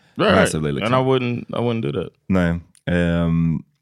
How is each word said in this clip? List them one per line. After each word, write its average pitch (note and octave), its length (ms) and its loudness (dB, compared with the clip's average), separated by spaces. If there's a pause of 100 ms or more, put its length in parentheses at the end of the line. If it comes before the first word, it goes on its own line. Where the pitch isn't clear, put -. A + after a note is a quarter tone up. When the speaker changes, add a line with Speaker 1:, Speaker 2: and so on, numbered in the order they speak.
(160)
Speaker 1:
right. F#3 200 2
Speaker 2:
massively, D#2 360 0
liksom. G2 220 -2
Speaker 1:
And C3 120 2
I C3 40 0
wouldn't, B2 380 0
I - 140 -4
wouldn't A#2 200 -2
do - 100 -4
that. - 200 -6 (160)
Speaker 2:
Nej. F2 320 2 (260)
Ehm, E2+ 760 0 (200)